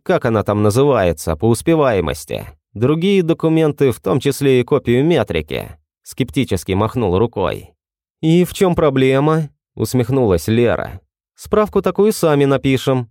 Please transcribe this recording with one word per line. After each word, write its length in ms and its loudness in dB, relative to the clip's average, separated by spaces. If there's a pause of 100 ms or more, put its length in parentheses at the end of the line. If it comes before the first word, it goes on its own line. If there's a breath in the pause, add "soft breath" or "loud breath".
как 220 0
она 180 0
там 200 0
называется, 720 0
по 120 -2
успеваемости. 960 0 (260)
Другие 500 0
документы, 720 0
в 80 -8
том 200 -2
числе 400 0
и 40 2
копию 400 0
метрики», 720 -2 (260)
скептически 720 -4
махнул 460 -2
рукой. 560 -4 (460)
«И 240 4
в 100 -8
чем 200 0
проблема?» 760 0 (240)
усмехнулась 760 -2
Лера. 520 -2 (340)
«Справку 480 -2
такую 300 2
сами 340 2
напишем, 640 0